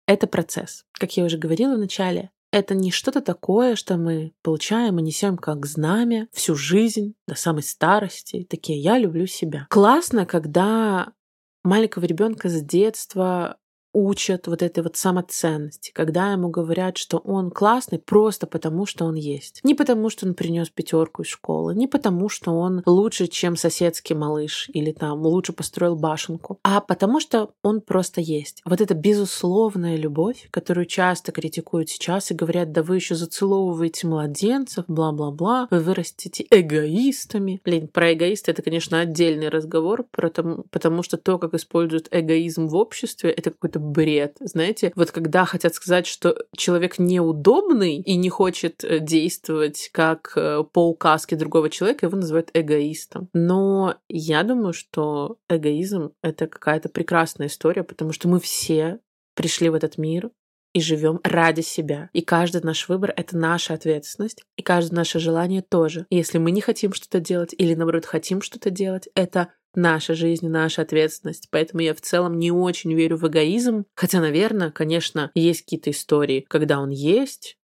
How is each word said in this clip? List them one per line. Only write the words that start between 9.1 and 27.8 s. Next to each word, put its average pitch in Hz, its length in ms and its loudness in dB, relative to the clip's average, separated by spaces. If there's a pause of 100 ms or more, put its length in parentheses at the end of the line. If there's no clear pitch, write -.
себя». 151 460 -6
Классно, 220 560 4
когда 185 840 0 (500)
маленького 202 420 2
ребёнка 196 440 0
с 160 120 -2
детства 185 960 0 (380)
учат 196 520 0
вот 170 160 -2
этой 170 180 -2
вот 165 140 -4
самоценности, 170 1000 -2
когда 170 380 0
ему 180 180 0
говорят, 175 480 -2
что - 220 -4
он 190 320 -4
классный 208 480 2
просто 208 480 2
потому, 165 400 -4
что - 180 -4
он 160 80 -2
есть. 147 500 -8
Не 294 120 6
потому, 226 340 2
что - 160 -8
он 185 80 0
принёс 170 380 -2
пятёрку - 500 -2
из - 60 -8
школы, 82 480 -4
не 240 100 2
потому, 208 420 0
что - 260 -4
он 180 340 0
лучше, 190 400 4
чем 170 280 -2
соседский 165 600 0
малыш, 151 580 -4
или 156 200 -2
там 151 280 -4
лучше 170 320 2
построил 170 420 -2
башенку, 160 680 -4
а 202 180 4
потому, 202 380 0
что 214 320 -2 (100)
он 208 200 0